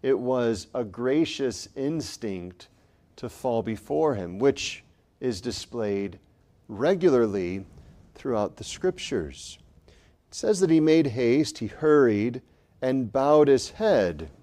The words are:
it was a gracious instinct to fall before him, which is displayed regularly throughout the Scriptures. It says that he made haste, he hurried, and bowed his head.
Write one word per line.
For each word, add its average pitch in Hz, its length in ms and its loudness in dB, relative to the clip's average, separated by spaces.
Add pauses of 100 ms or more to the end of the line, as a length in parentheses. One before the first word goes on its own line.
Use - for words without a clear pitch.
it 135 180 0
was 120 540 -2
a 123 100 -4
gracious 127 880 -4
instinct 117 920 -8 (480)
to 123 140 -12
fall 113 340 -4
before 143 520 -2
him, 92 240 -8
which - 440 -2 (380)
is 120 180 -4
displayed 101 800 -6 (480)
regularly 110 960 0 (480)
throughout 110 440 -4
the 107 80 -14
Scriptures. - 920 -8 (300)
It - 480 -20
says 214 240 0
that 180 100 2
he 160 120 6
made 156 260 6
haste, 127 520 2
he 110 80 -6
hurried, 123 760 2 (400)
and 131 320 -2
bowed 143 340 6
his 135 220 4
head. 92 600 0 (140)